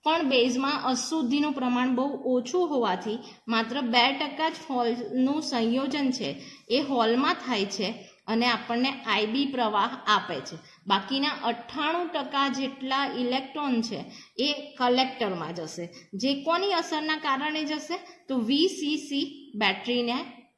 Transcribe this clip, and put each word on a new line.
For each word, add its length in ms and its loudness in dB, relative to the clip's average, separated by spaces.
પણ 260 4
બેઝમાં 540 4
અશુદ્ધિનું 680 0
પ્રમાણ 420 2
બહુ 420 0
ઓછું 320 0
હોવાથી 500 0
માત્ર 340 0
બે 320 4
ટકા 360 -2
જ 40 -4
હોલનું 720 2
સંયોજન 720 0
છે 240 -4
એ 100 4
હોલમાં 540 2
થાય 320 -2
છે 460 -6
અને 180 2
આપણને 440 0
આઈ 360 0
બી 200 0
પ્રવાહ 520 0
આપે 280 2
છે. 220 -10
બાકીના 420 0
અઠ્ઠાણું 760 -2
ટકા 400 0
જેટલા 580 -2
ઇલેક્ટ્રોન 640 0
છે 240 -6
એ 400 -2
કલેક્ટરમાં 760 2
જશે, 360 -8
જે 300 0
કોની 300 2
અસરના 440 0
કારણે 460 -2
જશે? 360 -4
તો 80 0
વી 300 4
સી 300 -2
સી 580 -6
બેટરીને 600 0